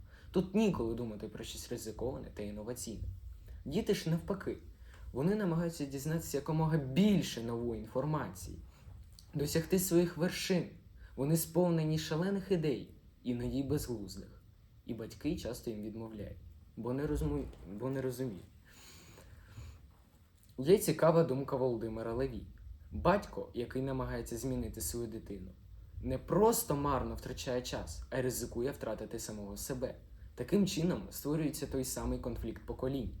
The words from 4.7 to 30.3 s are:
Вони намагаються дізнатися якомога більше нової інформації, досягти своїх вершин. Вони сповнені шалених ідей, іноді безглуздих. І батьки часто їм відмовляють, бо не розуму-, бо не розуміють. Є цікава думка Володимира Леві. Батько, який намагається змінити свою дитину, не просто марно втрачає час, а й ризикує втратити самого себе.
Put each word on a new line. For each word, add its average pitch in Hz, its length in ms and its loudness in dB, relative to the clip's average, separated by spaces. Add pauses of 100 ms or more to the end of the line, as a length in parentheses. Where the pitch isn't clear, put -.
Вони 160 220 4
намагаються 170 500 2
дізнатися 143 520 -2
якомога 156 400 2
більше 139 680 4
нової 117 380 -2
інформації, 131 760 -2 (760)
досягти 160 460 2
своїх 175 380 4
вершин. 175 520 2 (460)
Вони 151 220 4
сповнені 160 640 4
шалених 190 520 0
ідей, 147 440 2 (280)
іноді 123 400 0
безглуздих. 113 760 -4 (440)
І - 80 -6
батьки 113 440 -4
часто - 320 -6
їм 107 140 -4
відмовляють, 110 540 -8 (400)
бо 120 160 -2
не 143 140 0
розуму-, 147 380 0 (340)
бо 127 100 -2
не 135 120 -2
розуміють. 127 440 -4 (2000)
Є 156 200 8
цікава 165 460 6
думка 135 320 0
Володимира 113 580 0
Леві. 123 300 -2 (480)
Батько, 175 640 2
який 120 280 -2
намагається 123 560 -2
змінити 120 440 -2
свою 117 260 -2
дитину, 101 440 -8 (520)
не 127 140 0
просто 208 580 4
марно 127 400 2
втрачає 123 460 -2
час, - 480 -6
а 123 80 -2
й 131 40 2
ризикує 120 500 0
втратити 107 480 -6
самого 101 380 -8
себе. - 380 -4 (400)